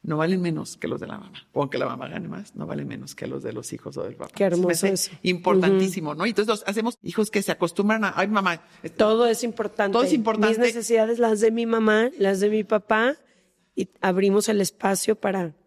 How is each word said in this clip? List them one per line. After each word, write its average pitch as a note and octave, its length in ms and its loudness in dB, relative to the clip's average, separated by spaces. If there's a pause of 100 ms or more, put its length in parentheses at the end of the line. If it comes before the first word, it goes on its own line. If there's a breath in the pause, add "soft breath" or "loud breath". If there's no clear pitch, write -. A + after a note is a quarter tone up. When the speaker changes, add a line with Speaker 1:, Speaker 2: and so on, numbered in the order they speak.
Speaker 1:
no D#3 160 -4
valen F3 240 2
menos D#3+ 360 -4
que - 120 -10
los - 120 -4
de - 80 -12
la - 100 -12
mamá. - 340 -20
O C#3 80 -2
aunque C3+ 160 -4
la C3 100 -2
mamá C3 220 -8
gane E3 200 -10
más, G3+ 260 -14
no D#3 120 -10
valen C#3+ 200 -8
menos - 300 -14
que - 100 -10
los C3 160 -8
de A#2 100 -10
los B2 200 -12
hijos - 240 -12
o - 80 -8
del - 100 -12
papá. - 200 -16
Speaker 2:
Qué G3+ 100 0
hermoso F3 340 2
Speaker 1:
Se G3 80 -2
me G3 60 2
hace F#3 180 -4
Speaker 2:
eso. - 120 -20
Speaker 1:
importantísimo, F#3 880 2
Speaker 2:
Ujú. D3+ 100 -8
Speaker 1:
¿no? F#3 60 -2
Y A#3+ 40 0
entonces G#3+ 180 0
los G#3+ 200 -2
hacemos A3 340 -2
hijos G#3 280 -2
que G3+ 120 0
se G3 100 -4
acostumbran G#3 520 0
a, F#3+ 120 0
"Ay, F#3+ 120 2
mamá, G3 340 0 (200 soft breath)
eh, F3 80 -10
Speaker 2:
Todo A3 360 4
es A3 160 2
importante. G#3 500 -2
Speaker 1:
todo A#3+ 120 4
es C#4 80 2
importante". G#3+ 360 2
Speaker 2:
Mis A3 100 2
necesidades, A3+ 600 2
las A3 220 2
de A3 100 4
mi A#3 160 -2
mamá, A3+ 520 2
las G3 220 2
de G#3 80 2
mi G#3+ 160 0
papá, A3 520 0 (580 soft breath)
y F#3 140 -4 (120)
abrimos G3 480 2
el G#3+ 120 2
espacio G3 560 -2
para F#3+ 360 -4 (140)